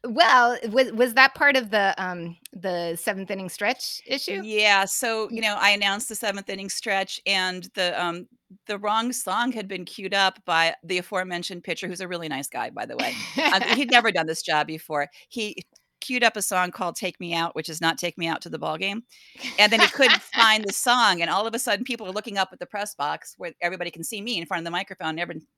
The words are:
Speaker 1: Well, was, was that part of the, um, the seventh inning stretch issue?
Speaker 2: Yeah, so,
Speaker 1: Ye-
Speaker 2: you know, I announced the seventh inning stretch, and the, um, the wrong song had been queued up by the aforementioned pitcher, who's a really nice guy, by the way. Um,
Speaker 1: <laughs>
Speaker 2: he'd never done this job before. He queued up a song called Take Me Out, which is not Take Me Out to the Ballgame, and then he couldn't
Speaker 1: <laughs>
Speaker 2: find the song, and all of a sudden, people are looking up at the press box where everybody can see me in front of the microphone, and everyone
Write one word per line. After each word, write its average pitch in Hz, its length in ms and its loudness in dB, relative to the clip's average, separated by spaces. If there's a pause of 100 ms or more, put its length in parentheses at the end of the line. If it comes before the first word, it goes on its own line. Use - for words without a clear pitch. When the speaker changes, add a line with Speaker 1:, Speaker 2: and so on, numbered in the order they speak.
Speaker 1:
Well, 247 540 6 (100)
was, 226 240 4
was 226 220 4
that 269 200 8
part 285 220 4
of 233 140 0
the, 196 280 4
um, 175 380 -6 (160)
the 175 440 -4
seventh 190 340 -6
inning 190 180 -6
stretch - 580 -4
issue? 208 380 -4
Speaker 2:
Yeah, 208 400 4
so, 220 440 -2
Speaker 1:
Ye- 226 80 -8
Speaker 2:
you 226 60 -4
know, 208 160 0
I 202 120 6
announced 202 380 0
the 220 60 -10
seventh 202 340 -4
inning 196 200 -8
stretch, 196 580 -4
and 185 380 0 (100)
the, 180 260 -2
um, 175 280 -4 (380)
the 208 120 -4
wrong 220 340 0
song 233 380 -2
had 220 160 -8
been 185 180 -8
queued 190 300 -8
up 196 300 2
by 165 300 2 (100)
the 180 140 -2
aforementioned 180 680 -6
pitcher, 180 240 -6
who's 175 120 -8
a 185 80 -8
really 170 200 -8
nice 139 200 -6
guy, 120 220 -6
by - 160 -8
the - 100 -10
way. - 180 -4 (380)
Um, 196 100 2
Speaker 1:
<laughs> 233 140 2
Speaker 2:
he'd 254 140 -2
never 226 220 6
done 165 140 0
this 160 160 -6
job 151 260 0
before. 156 400 -4 (220)
He 208 340 -8 (360)
queued 247 220 -2
up 226 140 2
a 202 60 -4
song 180 280 0
called 175 240 -6
Take 185 240 -8
Me 170 160 -6
Out, 165 220 -2
which 151 120 -6
is 160 120 -8
not 165 180 0
Take 175 200 -6
Me 170 100 -2
Out 165 140 -2
to 175 60 -14
the 160 100 -8
Ballgame, 175 440 -4 (560)
and 208 140 8
then 226 80 4
he 330 80 6
couldn't 269 340 4
Speaker 1:
<laughs> - 120 -16
Speaker 2:
find 220 300 6
the 196 80 -6
song, 220 500 4
and 165 80 0
all 196 160 2
of 220 80 -4
a 240 40 -2
sudden, 214 260 -2
people 226 220 -8
are 185 60 -8
looking 202 260 -4
up 190 140 0
at 180 80 -20
the 175 60 -8
press 208 280 -8
box 151 420 -4
where 180 240 -10
everybody 175 300 -4
can 165 140 -12
see 208 180 -8
me 226 160 -4
in - 80 -8
front 175 140 -4
of 165 40 -8
the 170 60 -6
microphone, 180 380 -6
and 160 120 -6
everyone 170 220 -8 (160)